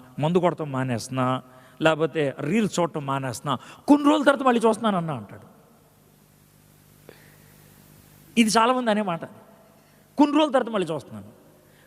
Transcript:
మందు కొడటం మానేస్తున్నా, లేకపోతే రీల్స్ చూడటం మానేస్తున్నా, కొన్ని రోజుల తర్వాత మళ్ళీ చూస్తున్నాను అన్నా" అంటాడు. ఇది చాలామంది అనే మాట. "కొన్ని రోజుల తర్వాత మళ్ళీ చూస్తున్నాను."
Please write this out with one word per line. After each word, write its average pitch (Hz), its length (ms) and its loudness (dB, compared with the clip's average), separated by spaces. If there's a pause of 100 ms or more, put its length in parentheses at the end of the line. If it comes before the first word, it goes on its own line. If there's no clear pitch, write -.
(180)
మందు 156 200 0
కొడటం 160 340 -2
మానేస్తున్నా, 127 720 -4 (400)
లేకపోతే 156 580 0
రీల్స్ 180 400 -2
చూడటం 156 260 -4
మానేస్తున్నా, 135 520 -4 (300)
కొన్ని 294 220 6
రోజుల 302 140 2
తర్వాత 277 220 2
మళ్ళీ 240 220 4
చూస్తున్నాను 214 280 0
అన్నా" 165 180 -4
అంటాడు. 104 320 -14 (3000)
ఇది 226 120 4
చాలామంది 233 400 2
అనే 208 120 0
మాట. 175 220 -6 (920)
"కొన్ని 294 200 4
రోజుల 311 140 2
తర్వాత 233 200 0
మళ్ళీ 180 220 -2
చూస్తున్నాను." 107 340 -12 (580)